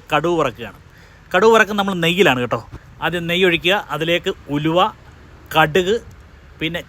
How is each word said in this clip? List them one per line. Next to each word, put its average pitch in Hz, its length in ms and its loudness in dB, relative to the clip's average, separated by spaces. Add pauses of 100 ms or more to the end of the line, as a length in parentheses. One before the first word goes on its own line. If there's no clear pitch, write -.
(120)
കടുക് 165 280 0
വറക്കുകയാണ്. 113 380 -6 (540)
കടുക് 202 220 6
വറക്കുന്നത് 208 280 2
നമ്മൾ 196 220 -4
നെയ്യിലാണ് 165 400 2
കേട്ടോ. 120 160 -4 (460)
ആദ്യം 170 240 -4
നെയ്യ് 180 180 2
ഒഴിക്കുക, 170 260 0 (220)
അതിലേക്ക് 170 380 -2 (240)
ഉലുവ, 160 200 0 (760)
കടുക്, 160 360 2 (680)
പിന്നെ 165 280 -6